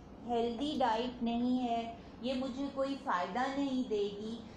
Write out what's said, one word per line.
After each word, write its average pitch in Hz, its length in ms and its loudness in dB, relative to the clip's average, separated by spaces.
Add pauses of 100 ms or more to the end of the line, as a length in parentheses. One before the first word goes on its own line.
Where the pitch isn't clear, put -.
(260)
healthy 240 540 0
diet 240 440 2
नहीं 240 340 2
है, 233 400 0 (260)
ये 254 100 0
मुझे 262 340 -2
कोई 269 280 0
फ़ायदा 190 500 0
नहीं 269 400 2
देगी, 208 580 0 (140)